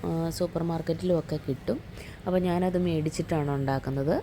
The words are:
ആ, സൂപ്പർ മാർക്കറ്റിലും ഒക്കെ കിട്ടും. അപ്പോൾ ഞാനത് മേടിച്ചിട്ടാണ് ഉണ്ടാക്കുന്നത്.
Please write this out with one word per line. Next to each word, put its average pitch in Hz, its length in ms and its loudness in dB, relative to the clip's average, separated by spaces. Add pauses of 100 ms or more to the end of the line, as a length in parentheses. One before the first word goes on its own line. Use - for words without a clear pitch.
ആ, 170 40 0 (260)
സൂപ്പർ 170 340 0
മാർക്കറ്റിലും 165 500 2
ഒക്കെ 151 260 -4
കിട്ടും. 180 320 -2 (460)
അപ്പോൾ 185 240 2
ഞാനത് 180 360 2
മേടിച്ചിട്ടാണ് 156 720 0
ഉണ്ടാക്കുന്നത്. 135 560 0 (100)